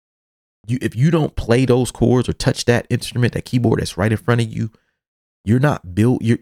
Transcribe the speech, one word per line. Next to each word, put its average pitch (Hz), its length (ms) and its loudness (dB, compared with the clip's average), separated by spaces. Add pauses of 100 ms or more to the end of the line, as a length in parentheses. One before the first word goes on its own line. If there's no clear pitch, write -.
(680)
You, 123 120 -2
if - 140 -6
you 135 160 0
don't 160 240 0
play 123 300 0
those 123 260 2
chords 120 380 2
or 92 40 -4
touch - 340 -2
that 120 220 0
instrument, 120 440 -2
that - 120 -6
keyboard 117 360 0
that's - 160 -6
right 107 160 0
in 107 60 -2
front 120 240 0
of 113 100 -6
you, 113 180 -6 (760)
you're 113 160 2
not 127 340 -2
build, 113 280 2
you're, 113 200 2